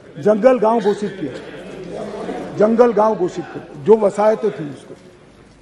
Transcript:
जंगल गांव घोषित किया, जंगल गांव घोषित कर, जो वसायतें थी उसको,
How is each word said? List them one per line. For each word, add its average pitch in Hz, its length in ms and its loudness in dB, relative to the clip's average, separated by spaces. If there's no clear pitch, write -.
जंगल 214 400 4
गांव 220 220 2
घोषित 202 400 -2
किया, - 360 -10
जंगल 226 360 4
गांव 214 240 2
घोषित 175 280 -4
कर, - 400 -16
जो 208 120 8
वसायतें 214 540 0
थी 151 200 -10
उसको, - 240 -18